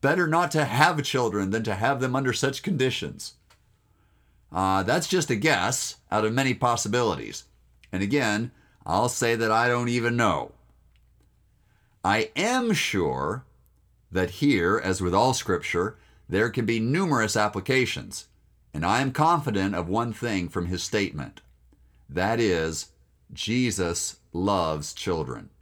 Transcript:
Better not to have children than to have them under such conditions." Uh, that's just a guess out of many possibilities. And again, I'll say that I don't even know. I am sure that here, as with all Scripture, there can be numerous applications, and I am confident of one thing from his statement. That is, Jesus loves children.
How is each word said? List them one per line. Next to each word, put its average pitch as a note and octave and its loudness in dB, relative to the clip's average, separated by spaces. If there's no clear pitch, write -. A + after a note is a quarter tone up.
Better E3+ 2
not D#3 2
to D#3 2
have D3 4
children G2+ 0
than A2 -2
to G#2 -2
have B2 0
them B2+ -2
under C3 0
such - -2
conditions." B2+ -2
Uh, F#2+ 2
that's C3 0
just F3+ 0
a A#2+ 2
guess A2+ 0
out G#2+ 2
of A2 0
many C3 0
possibilities. A2 -2
And F#2 -2
again, A2+ 0
I'll G#2+ 2
say A#2 0
that A2+ 0
I A#2 4
don't A#2+ 0
even A#2+ 0
know. E2+ 0
I A2+ 2
am A#3+ 0
sure E2+ -2
that F#2 -2
here, G#2 4
as F2+ -2
with F2+ 0
all B2 4
Scripture, F#2 -2
there G#2+ 2
can A#2 -2
be A2+ 0
numerous B2+ 0
applications, - -2
and D#2 -4
I G#2+ 2
am C3+ 0
confident A#2+ 0
of E2+ -4
one A2+ -2
thing G2 -4
from F2+ -4
his F2+ -4
statement. D2 -4
That G2 0
is, E2 0
Jesus G#2 -2
loves E2+ 0
children. C#2+ -6